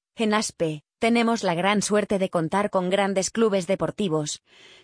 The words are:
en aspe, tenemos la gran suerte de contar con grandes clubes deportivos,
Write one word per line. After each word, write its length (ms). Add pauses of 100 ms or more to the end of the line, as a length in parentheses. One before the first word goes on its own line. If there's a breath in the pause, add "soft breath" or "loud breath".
(140)
en 200
aspe, 500 (140)
tenemos 440
la 120
gran 280
suerte 380
de 100
contar 400
con 200
grandes 400
clubes 360
deportivos, 760 (440 loud breath)